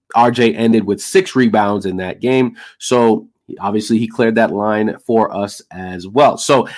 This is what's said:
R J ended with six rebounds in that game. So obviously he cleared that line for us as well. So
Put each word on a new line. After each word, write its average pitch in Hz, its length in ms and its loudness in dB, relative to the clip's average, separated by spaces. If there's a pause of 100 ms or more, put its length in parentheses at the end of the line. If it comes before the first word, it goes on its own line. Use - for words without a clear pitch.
(140)
R 120 160 4
J 120 240 2
ended 113 300 2
with 98 160 -2
six - 340 0
rebounds 104 520 0
in 92 100 -4
that 92 240 -8
game. 127 360 0 (220)
So 117 480 2 (320)
obviously 107 400 -2
he 113 80 -2
cleared 113 300 -2
that 113 160 2
line 107 520 -2
for 113 300 0
us 101 260 -8 (120)
as 92 340 -12
well. 127 320 2
So 131 400 0